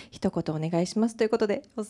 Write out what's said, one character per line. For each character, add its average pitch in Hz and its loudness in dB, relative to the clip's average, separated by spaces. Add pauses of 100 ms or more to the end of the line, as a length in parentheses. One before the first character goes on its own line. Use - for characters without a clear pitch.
(120)
一 - -2
言 165 -2
お 156 -4
願 165 0
い 180 4
し 196 -2
ま 226 4
す 233 -8
と - 0
い - 6
う 214 0
こ 214 2
と 220 2
で、 196 -2 (120)
よ-、 214 -6